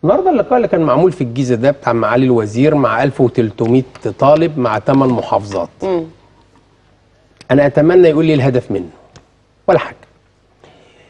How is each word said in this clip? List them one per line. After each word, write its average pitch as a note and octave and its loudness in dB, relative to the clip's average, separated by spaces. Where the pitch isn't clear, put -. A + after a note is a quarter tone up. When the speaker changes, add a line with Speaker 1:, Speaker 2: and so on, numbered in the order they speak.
Speaker 1:
النهارده F4+ 0
اللقاء B3+ 0
اللي A#3 0
كان F3+ 0
معمول D#3 2
في - -10
الجيزة B2 -2
ده A#2+ 0
بتاع C#3+ -4
معالي A#2 0
الوزير A#2+ 2
مع A#2+ 0
ألف C#3+ -2
وتلتمية A#2+ 0
طالب D#3 2
مع A2 -2
تمن C3+ 0
محافظات. G2+ -4
Speaker 2:
مم. F3+ -4
Speaker 1:
أنا C#3+ 2
أتمنى E3 4
يقول D#3 0
لي D#3+ 2
الهدف B2+ 0
منه F#2 -6
ولا F3 4
حاجة. - -8